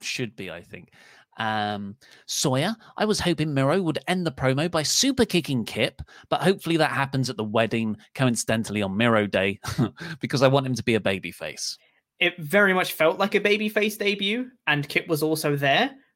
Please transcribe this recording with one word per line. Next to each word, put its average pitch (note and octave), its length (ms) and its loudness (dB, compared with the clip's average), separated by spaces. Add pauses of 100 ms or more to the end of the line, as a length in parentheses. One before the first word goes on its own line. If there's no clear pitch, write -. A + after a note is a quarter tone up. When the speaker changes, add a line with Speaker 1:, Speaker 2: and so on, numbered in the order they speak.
Speaker 1:
should - 360 -8
be, F#2 160 -12
I F2 100 -14
think. - 300 -20 (460)
Um, G#2 580 -4 (300)
Sawyer, D#3 500 -2 (200)
"I - 80 0
was G#3+ 160 2
hoping D#3 340 0
Miro C#3 280 2
would D#3+ 240 -2
end F3+ 200 -2
the D3 60 -2
promo C3+ 380 0
by E3 140 0
super B3+ 400 2
kicking C#3 400 0
Kip, - 360 -2 (280)
but D3+ 140 0
hopefully E3+ 340 2
that D3+ 140 4
happens C3 400 -2
at A2+ 60 -6
the G#2+ 80 -2
wedding, A2 520 0 (180)
coincidentally A2+ 680 0
on F#2+ 140 -2
Miro A2+ 300 4
Day, G2 320 0 (200)
<laughs> D#3 420 -4
because B2 220 -2
I C3+ 60 8
want C3+ 180 2
him B2+ 100 -2
to A2+ 80 -6
be A#2 120 2
a G#2 40 2
babyface." E2+ 800 -6 (420)
Speaker 2:
It F3 180 0
very F#3 360 2
much F3+ 180 0
felt E3+ 260 2
like G3 180 0
a F#3+ 40 4
babyface G#3+ 580 0
debut, G3+ 520 -2 (160)
and D3 220 0
Kip - 200 -2
was D#3 140 0
also D#3 340 0
there. D3+ 380 2 (220)